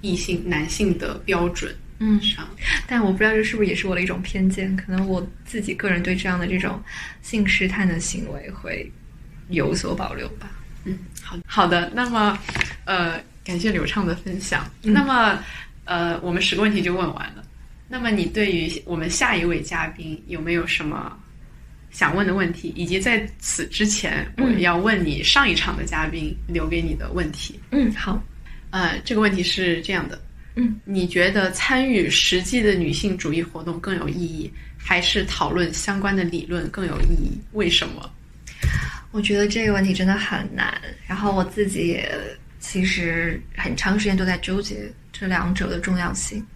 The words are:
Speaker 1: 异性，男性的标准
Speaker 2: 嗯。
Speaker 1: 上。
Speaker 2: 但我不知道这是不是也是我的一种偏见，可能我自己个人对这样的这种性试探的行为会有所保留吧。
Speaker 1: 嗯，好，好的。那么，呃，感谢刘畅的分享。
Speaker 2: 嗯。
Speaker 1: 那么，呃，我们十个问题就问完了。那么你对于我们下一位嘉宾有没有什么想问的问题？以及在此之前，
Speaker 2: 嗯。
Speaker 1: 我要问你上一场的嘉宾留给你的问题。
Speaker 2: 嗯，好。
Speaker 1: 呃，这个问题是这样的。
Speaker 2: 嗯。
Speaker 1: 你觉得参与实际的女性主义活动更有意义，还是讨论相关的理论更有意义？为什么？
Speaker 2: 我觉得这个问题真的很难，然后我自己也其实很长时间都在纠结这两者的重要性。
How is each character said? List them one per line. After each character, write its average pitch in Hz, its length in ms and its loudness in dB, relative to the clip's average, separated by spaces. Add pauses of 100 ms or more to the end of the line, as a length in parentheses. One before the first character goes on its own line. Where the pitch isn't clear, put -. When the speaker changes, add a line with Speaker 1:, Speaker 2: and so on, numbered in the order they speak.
Speaker 1:
异 190 140 0
性， 175 300 -2
男 160 240 0
性 185 300 2
的 - 160 -4 (100)
标 175 240 2
准 - 260 -6 (220)
Speaker 2:
嗯。 214 240 4
Speaker 1:
上。 196 260 -2 (380)
Speaker 2:
但 240 180 2
我 190 80 4
不 190 60 2
知 214 60 4
道 220 80 6
这 214 120 4
是 214 120 0
不 214 80 4
是 196 40 4
也 180 60 0
是 - 140 -2
我 185 80 0
的 175 60 0
一 185 40 0
种 185 160 -4
偏 190 260 2
见， 190 280 2
可 185 160 -4
能 190 160 2
我 185 180 0 (200)
自 233 140 -6
己 - 140 -4
个 - 160 -2
人 180 140 2
对 180 120 2
这 185 140 -2
样 180 80 2
的 180 80 0
这 185 140 0
种 180 200 -2 (440)
性 208 240 2
试 185 200 4
探 190 200 2
的 165 120 2
行 - 320 -4
为 143 200 -10
会 - 400 -8 (580)
有 156 240 2
所 - 220 -2
保 - 180 -4
留 - 180 -8
吧。 - 200 -12 (320)
Speaker 1:
嗯， 185 160 -4 (240)
好， - 140 -10 (100)
好 190 200 4
的。 175 280 2
那 247 160 0
么， 208 260 4 (480)
呃， 170 340 0 (240)
感 175 160 -4
谢 214 120 2
刘 180 120 0
畅 - 220 0
的 160 100 0
分 185 240 -8
享。 - 300 -4 (140)
Speaker 2:
嗯。 214 100 6
Speaker 1:
那 277 100 8
么， 233 400 4 (420)
呃， 170 360 -2
我 175 100 -2
们 175 80 2
十 - 160 2
个 208 60 2
问 214 100 6
题 190 120 2
就 175 100 2
问 180 220 0
完 - 100 -8 (100)
了。 - 80 -16 (460)
那 254 100 -6
么 240 120 0
你 185 160 2
对 196 280 2
于 165 160 0 (140)
我 175 100 -4
们 160 140 -2
下 226 260 2
一 170 80 2
位 170 160 2
嘉 165 280 -4
宾 156 400 -10
有 175 120 -6
没 165 140 -2
有 170 120 0
什 - 200 0
么 - 320 -6 (760)
想 170 240 2
问 202 100 4
的 196 80 2
问 180 200 2
题？ - 200 -6
以 175 120 -4
及 190 160 0
在 214 260 2 (100)
此 - 300 -4
之 - 180 0
前， - 400 0 (120)
Speaker 2:
嗯。 247 160 4
Speaker 1:
我 190 60 4
要 175 180 4
问 196 260 2
你 147 180 0
上 277 280 6
一 170 40 4
场 - 220 0
的 - 80 -4
嘉 156 240 -2
宾 156 260 -4 (140)
留 165 180 -2
给 165 160 0
你 156 140 0
的 - 160 -6
问 165 220 0
题。 - 260 -10 (120)
Speaker 2:
嗯， 254 200 4
好。 214 320 -2 (460)
Speaker 1:
呃， 180 340 0
这 - 100 -2
个 214 60 4
问 214 160 6
题 175 80 0
是 175 380 2
这 196 100 -6
样 165 160 -2
的。 - 100 -10 (380)
Speaker 2:
嗯。 226 300 2
Speaker 1:
你 190 200 0
觉 180 240 4
得 190 220 2
参 262 380 2
与 202 200 4
实 - 320 4
际 240 200 0
的 208 140 6
女 175 180 2
性 190 240 0
主 151 160 -2
义 170 100 2
活 165 180 -8
动 165 160 -6
更 185 200 -4
有 151 100 -4
意 143 60 -2
义， 160 360 -4 (280)
还 180 240 0
是 196 240 2
讨 - 260 -2
论 170 220 2
相 196 260 -2
关 196 160 0
的 190 80 2
理 170 220 -2
论 170 240 -4
更 190 160 -4
有 - 160 -4
意 - 200 8
义？ - 160 0 (140)
为 202 180 2
什 - 200 4
么？ - 200 -12 (1000)
Speaker 2:
我 208 100 -2
觉 208 160 4
得 208 100 4
这 220 180 0
个 208 80 4
问 196 100 4
题 190 100 4
真 185 120 2
的 190 100 6
很 - 380 -2
难， - 260 -2 (280)
然 185 100 -4
后 202 160 2
我 185 120 4
自 208 200 0
己 170 220 0
也 - 240 -2 (480)
其 - 240 -2
实 170 580 0 (140)
很 - 200 -2
长 190 220 2
时 208 60 2
间 196 120 4
都 185 100 2
在 185 140 2
纠 190 220 -2
结 - 300 -8 (220)
这 - 120 -8
两 180 300 2
者 185 140 0
的 180 100 -2
重 185 180 0
要 175 160 0
性。 214 320 -6 (100)